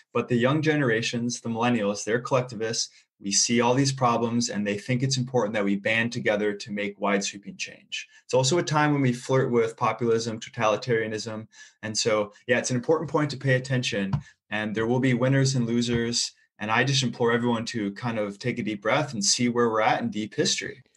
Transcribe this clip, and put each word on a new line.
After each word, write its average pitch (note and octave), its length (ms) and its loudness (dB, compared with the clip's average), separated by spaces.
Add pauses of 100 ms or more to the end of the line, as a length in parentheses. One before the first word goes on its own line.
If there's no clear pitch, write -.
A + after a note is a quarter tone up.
(140)
But A#2 140 0
the B2 80 2
young C3+ 260 2
generations, A#2+ 800 0
the A#2 100 -8
millennials, A2+ 540 0
they're A#2 160 0
collectivists. A2+ 680 -2 (320)
We G2+ 120 -6
see A#2 280 4
all A#2+ 140 4
these C3+ 180 2
problems A#2 560 2
and G2+ 180 -4
they G2+ 120 -2
think B2 240 -2
it's C3+ 140 0
important A#2 380 0
that G#2 100 0
we G2+ 120 2
band A2+ 360 0
together G#2 420 0
to G2+ 180 -12
make G2+ 280 -6
wide G2+ 240 2
sweeping G2 320 -10
change. - 520 -12 (160)
It's - 100 -8
also C3+ 240 4
a E3 40 0
time D3+ 300 2
when C#3+ 100 2
we B2 100 2
flirt B2+ 380 0
with A#2 260 2
populism, A2+ 600 0
totalitarianism. A2 1120 -2 (340)
And G#2+ 160 -6
so, G#2+ 340 2 (140)
yeah, B2 120 2
it's - 120 -4
an B2+ 60 0
important D#3+ 340 0
point D3 200 0
to C3 60 -8
pay C3 180 0
attention. B2 580 -2 (380)
And G#2+ 240 -4
there A2+ 120 0
will B2 140 2
be B2+ 140 2
winners C3+ 400 2
and A#2 120 0
losers. A#2 680 -2 (260)
And G#2 120 -4
I A#2+ 140 4
just C3+ 180 2
implore A#2 300 0
everyone A#2 340 0
to G2+ 260 -4
kind A2+ 260 -6
of G2+ 200 -4
take A#2 200 -4
a A#2 40 -4
deep G#2 200 -4
breath C3+ 320 0
and G2+ 100 -4
see A#2+ 240 2
where A#2+ 220 2
we're A2 100 0
at B2 220 2
in A#2+ 80 -2
deep G#2+ 240 -6
history. - 480 -4 (140)